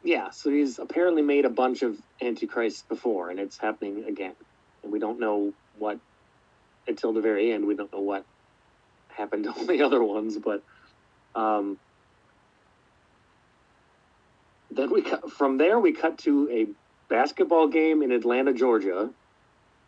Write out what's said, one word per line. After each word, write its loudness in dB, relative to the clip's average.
Yeah, 0
so -4
he's 0
apparently 0
made 4
a 4
bunch 0
of -2
antichrists -4
before, -4
and -8
it's -8
happening -6
again. -8
And -10
we -2
don't -6
know 0
what, -6
until -2
the 0
very 2
end, -2
we 0
don't -8
know -6
what -4
happened -6
to -6
<laughs> -10
all -6
the 2
other 4
ones, -2
but, -4
um, -2
then -2
we 4
cut, -4
from 0
there 4
we 4
cut -2
to 2
a 0
basketball 4
game 4
in 0
Atlanta, 2
Georgia, 2